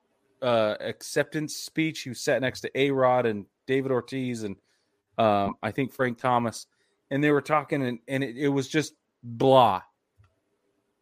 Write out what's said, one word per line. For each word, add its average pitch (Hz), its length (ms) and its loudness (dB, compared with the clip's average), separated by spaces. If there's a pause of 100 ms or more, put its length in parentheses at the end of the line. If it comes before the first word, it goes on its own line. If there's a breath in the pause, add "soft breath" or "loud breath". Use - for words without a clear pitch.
(420)
uh, 113 380 2
acceptance 147 760 -4
speech. - 460 -6
He - 80 -12
was 107 120 -12
sat 127 200 0
next 127 200 -4
to - 180 -8
A-Rod 127 480 2
and 104 180 -2 (220)
David 131 240 0
Ortiz 123 520 -4
and, 98 120 -8 (640)
um, 101 420 2
I 107 100 -4
think 135 220 -4
Frank 123 240 -2
Thomas. 120 480 0 (460)
And 139 120 0
they 151 80 4
were 143 100 4
talking, 147 420 -2
and, 123 240 -4
and 135 160 -2
it, 117 140 -8
it 143 120 -2
was 139 180 0
just 151 260 -2 (300)
blah. 120 580 4 (1200)